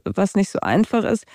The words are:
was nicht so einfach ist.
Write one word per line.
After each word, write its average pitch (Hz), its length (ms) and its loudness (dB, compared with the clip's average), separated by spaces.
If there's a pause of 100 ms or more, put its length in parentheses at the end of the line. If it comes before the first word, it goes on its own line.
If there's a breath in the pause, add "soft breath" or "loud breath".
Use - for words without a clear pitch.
was 196 300 -2
nicht 196 140 2
so - 120 -4
einfach 214 420 0
ist. - 320 -2